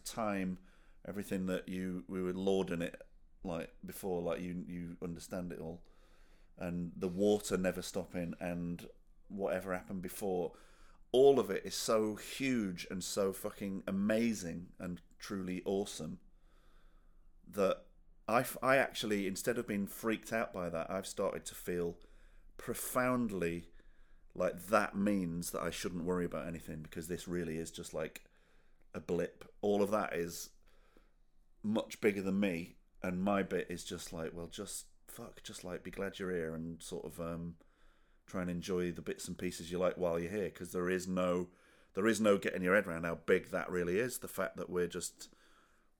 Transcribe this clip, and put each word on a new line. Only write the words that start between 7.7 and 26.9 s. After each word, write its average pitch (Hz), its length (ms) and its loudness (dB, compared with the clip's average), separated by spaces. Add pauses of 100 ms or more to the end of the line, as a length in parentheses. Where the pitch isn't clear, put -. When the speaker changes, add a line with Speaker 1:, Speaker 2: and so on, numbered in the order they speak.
Speaker 2:
stopping 87 580 -4
and 87 460 -4 (420)
whatever 95 460 -2
happened 90 280 -6
before, 90 500 -2 (600)
all 135 280 12
of 98 100 2
it 92 140 0
is 92 100 -4
so 110 420 2
huge 110 720 -2
and 90 120 -4
so 98 300 0
fucking 98 540 -6
amazing 98 800 2 (120)
and 90 220 -6 (180)
truly 92 460 -4
awesome 98 540 -2 (1300)
that 95 320 2 (460)
I, 113 120 6
f-, - 220 -4
I 131 140 6
actually, 107 500 2
instead 110 320 0
of 120 80 -4
being 101 200 0
freaked - 460 -2
out 113 200 0
by 90 180 -4
that, 82 200 -4
I've 95 160 -2
started - 400 -2
to - 80 -10
feel 87 420 -2 (600)
profoundly 110 1120 0 (680)
like - 320 0
that 104 280 6
means 95 540 2
that - 120 -2
I 85 80 0
shouldn't 87 340 -4
worry 90 200 2
about 80 240 -4
anything, 80 340 -6
because 78 240 -8